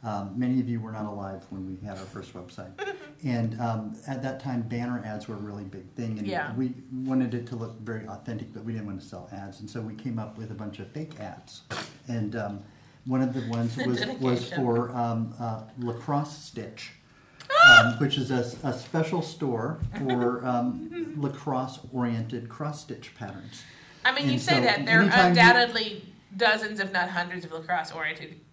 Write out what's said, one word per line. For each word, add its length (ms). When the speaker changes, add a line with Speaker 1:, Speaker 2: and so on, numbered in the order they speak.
Speaker 1:
Um, 340
many 220
of 80
you 140
were 100
not 140
alive 440
when 160
we 120
had 100
our 80
first 280
website. 440
Speaker 2:
<laughs> 200
Speaker 1:
And, 360
um, 340
at 180
that 180
time, 220
banner 420
ads 240
were 60
a 20
really 260
big 300
thing, 260
and 80
Speaker 2:
Yeah. 280
Speaker 1:
we 180
wanted 420
it 140
to 80
look 240
very 260
authentic, 480
but 120
we 80
didn't 140
want 120
to 80
sell 240
ads, 300
and 80
so 100
we 160
came 240
up 180
with 140
a 20
bunch 260
of 120
fake 300
ads. 400
And, 260
um, 240
one 160
of 120
the 140
ones 300
Speaker 2:
<laughs> 100
Speaker 1:
was, 180
was 300
Speaker 2:
Dedication. 80
Speaker 1:
for, 360
um, 460
uh, 220
Lacrosse 580
Stitch, 540
Speaker 2:
Ah! 440
Speaker 1:
um, 60
which 180
is 120
a, 100
a 100
special 440
store 580
for, 460
Speaker 2:
<laughs> 80
Speaker 1:
um, 360
lacrosse-oriented 920
cross-stitch 680
patterns. 480
Speaker 2:
I 80
mean, 100
Speaker 1:
And 100
Speaker 2:
you 60
say 160
Speaker 1:
so 60
Speaker 2:
that. 240
There 140
are 40
Speaker 1:
anytime 200
you 60
Speaker 2:
undoubtedly 840
dozens, 440
if 120
not 180
hundreds, 360
of 80
lacrosse-oriented 840